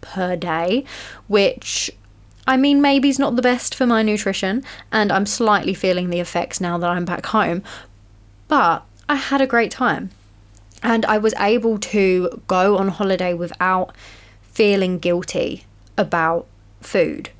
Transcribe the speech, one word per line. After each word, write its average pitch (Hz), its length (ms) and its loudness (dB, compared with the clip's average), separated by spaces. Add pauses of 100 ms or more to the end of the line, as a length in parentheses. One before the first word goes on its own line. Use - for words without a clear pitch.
per 185 360 -4
day, 175 480 -2 (420)
which, - 640 0 (560)
I 262 100 2
mean, 285 240 4
maybe 277 280 4
is 269 100 0
not 247 160 0
the 240 80 2
best 247 320 0
for 302 120 0
my 226 160 4
nutrition, 208 600 -2 (300)
and 208 180 2
I'm 190 160 2
slightly 202 480 0
feeling 180 360 0
the 175 100 -2
effects - 400 -4
now 175 180 -2
that 175 120 0
I'm 175 140 -2
back 170 220 -6
home. 185 380 0 (840)
But 202 380 2 (240)
I 294 80 0
had 269 240 -2
a 269 80 2
great 233 240 0
time. 190 380 -4 (720)
And 226 260 0
I 214 120 2
was 214 220 2
able 214 380 2
to 185 680 0
go 185 300 2
on 196 120 0
holiday 185 460 -2
without 180 640 -2 (460)
feeling 196 560 0
guilty 175 680 -4 (320)
about 165 500 0 (360)
food - 580 -2